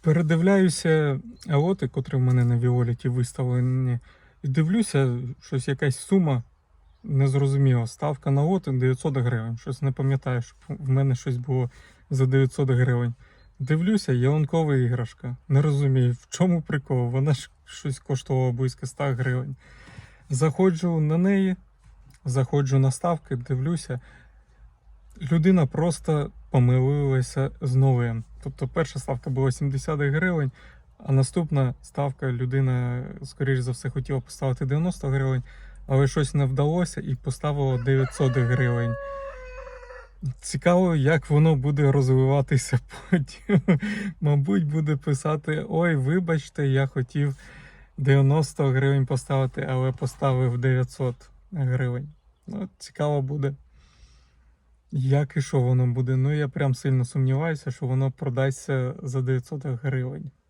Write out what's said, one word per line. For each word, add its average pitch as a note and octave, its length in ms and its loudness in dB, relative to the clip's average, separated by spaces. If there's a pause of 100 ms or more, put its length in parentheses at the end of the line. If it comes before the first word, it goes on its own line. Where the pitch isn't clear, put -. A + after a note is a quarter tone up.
Передивляюся D#3+ 1160 4 (280)
лоти, D#3 400 0
котрі - 280 -4
в B2+ 40 2
мене B2+ 240 4
на A#2+ 140 2
Віоліті B2 500 0
виставлені, B2+ 880 -2 (440)
і D3 60 -4
дивлюся, D3 680 2 (220)
щось - 280 -6
якась C3+ 300 -2
сума D3+ 440 2 (600)
незрозуміла. C3+ 840 2
Ставка D3 440 -4
на C#3 120 4
лоти F3 300 0
дев'ятсот C3 440 0
гривень. A#2 420 -2
Щось - 240 -8
не C#3 100 0
пам'ятаю, C3 500 -2
щоб - 140 -14 (120)
в C#3+ 200 -8
мене C3+ 260 4
щось B2 220 -4
було B2 340 -2 (400)
за C3 160 2
дев'ятсот C3+ 440 2
гривень. B2 440 2 (440)
Дивлюся, D#3+ 540 0
ялинкова D3 640 2
іграшка. B2 600 -2 (120)
Не C#3+ 140 4
розумію, C3+ 500 2
в - 160 -8
чому F3 340 0
прикол. C3 460 -2
Вона C3+ 260 2
ж - 160 -10 (140)
щось - 340 -10
коштувала C3 540 -2
близько B2+ 340 -4
ста C#3 260 -4
гривень. B2+ 440 -4 (720)
Заходжу E3 680 2
на D3+ 180 2
неї, F#3+ 380 2 (680)
заходжу C3+ 540 0
на C3+ 120 4
ставки, D#3+ 460 -4
дивлюся. C3 640 -4 (1300)
Людина E3+ 340 4
просто D3+ 640 -2 (200)
помилилася C3+ 1000 2 (100)
з C3 140 -2
новим. A#2+ 500 2 (180)
Тобто C3+ 260 -8
перша D#3 300 -4
ставка C3 320 -6
була C3 220 0
сімдесят C#3 480 -4
гривень, D3+ 500 0 (480)
а - 140 -4
наступна C3+ 680 0
ставка C#3 500 -4
людина, B2 720 -2 (200)
скоріш C3+ 360 -2
за B2 100 -4
все, B2 200 -6
хотіла C3+ 300 -4
поставити C3 460 -4
дев'яносто D3+ 420 -2
гривень, C3 340 0 (440)
але C3+ 220 4
щось C#3+ 260 -2
не C#3+ 100 2
вдалося D3 560 0
і C#3+ 140 -6
поставила C3+ 680 -2
дев'ятсот C3+ 540 0
гривень. A#2+ 580 0 (1500)
Цікаво, F3 560 2
як D3 340 2
воно D3+ 260 6
буде C#3 360 2
розвиватися C3 840 2 (160)
<laughs> - 160 -10
потім. F3 500 0 (600)
Мабуть, D3+ 440 2
буде D3+ 320 -2
писати: D3+ 720 -4
"Ой, E3 280 2
вибачте, D#3 680 -2
я C3+ 200 2
хотів C#3 500 -2 (600)
дев'яносто C#3 680 4
гривень C3+ 400 2
поставити, C3+ 640 -2
але C3 220 0
поставив B2+ 680 -2
дев'ятсот B2+ 580 -2 (360)
гривень". B2+ 560 -2 (380)
Ну, G3 220 -8 (100)
цікаво D3 440 -4
буде, C#3 320 -4 (1400)
як C#3 440 0
і C#3+ 60 -2
що C3+ 180 0
воно B2+ 260 2
буде. B2+ 300 0
Ну, C3+ 160 2
я D3+ 160 -2
прям C#3 260 0
сильно C3 300 0
сумніваюся, C#3 640 -2
що B2+ 160 -8
воно C3 240 0
продасться C3+ 920 -2
за C3 200 -4
дев'ятсот C3 440 -4
гривень. C3 640 -6 (200)